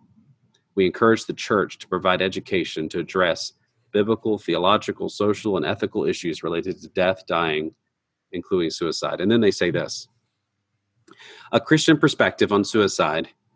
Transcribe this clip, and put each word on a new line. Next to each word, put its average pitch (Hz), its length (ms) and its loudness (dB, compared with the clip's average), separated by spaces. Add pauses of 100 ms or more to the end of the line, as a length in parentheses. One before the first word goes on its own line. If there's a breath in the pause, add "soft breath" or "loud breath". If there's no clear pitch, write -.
(760)
We 95 120 4
encourage 113 400 2
the - 60 -10
church - 460 -2
to - 100 -20
provide 90 340 0
education 90 680 -4
to 87 100 -6
address 87 540 -2 (380)
biblical, 107 460 0
theological, 92 720 0
social, 104 480 -2
and 71 100 -2
ethical 95 380 -4
issues 80 400 -4
related 85 360 -6
to 80 80 -20
death, 92 380 0
dying, 80 480 -2 (560)
including 90 400 -4
suicide." - 500 -6
And 98 100 0
then 117 100 4
they 104 100 4
say 90 200 -2
this, - 360 -6 (1400 loud breath)
"A - 100 4
Christian 156 380 4
perspective 104 540 2
on 101 120 4
suicide 85 640 0 (280)